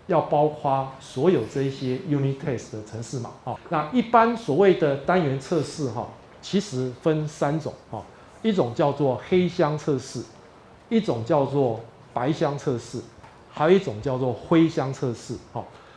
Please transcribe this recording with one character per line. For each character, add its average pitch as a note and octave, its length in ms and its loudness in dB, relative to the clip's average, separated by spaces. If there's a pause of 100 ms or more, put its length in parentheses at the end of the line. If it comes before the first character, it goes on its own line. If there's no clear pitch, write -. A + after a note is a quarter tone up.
要 E3 140 2
包 D3+ 260 2
括 C3+ 420 -2 (100)
所 C#3+ 300 0
有 D3+ 120 4 (120)
这 C#3 80 -2
一 C#3 80 0
些 C3 280 -4 (120)
unit C3+ 300 0
test B2 320 -6
的 G#2+ 180 -10
程 A2+ 140 -10
式 C3 160 -8
码， - 100 -8 (140)
哦。 A#2+ 160 -8 (100)
那 D3+ 220 -2
一 B3+ 100 4
般 A#3 340 4
所 C#3+ 200 -2
谓 F#3 200 6
的 C#3+ 220 2
单 F3 260 2
元 C3+ 160 0
测 E3 220 -2
试， C3+ 280 -6
哈， A2 180 -6 (340)
其 - 180 -2
实 B2+ 320 -4 (100)
分 D#3 260 0
三 D3+ 320 -2
种， B2+ 120 -6 (200)
哦， G#2+ 100 -8 (400)
一 A3 120 2
种 C3 200 0
叫 C#3+ 200 2
做 C3 340 0
黑 F3+ 200 4
箱 D3+ 300 0
测 D3 220 -2
试， A#2 220 -8 (680)
一 A3+ 140 2
种 A2+ 240 -2
叫 C#3 200 2
做 B2+ 320 0 (360)
白 B2+ 180 0
箱 D3 260 0
测 C3+ 220 -2
试， A#2 200 -10 (520)
还 D3 140 0
有 E3 60 6
一 G3 60 8
种 A2+ 240 -2
叫 B2+ 160 -2
做 B2+ 140 0
灰 E3 360 4
箱 C#3 260 -2
测 B2+ 200 -4
试， A2+ 220 -10 (160)
哦。 A2 140 -10 (320)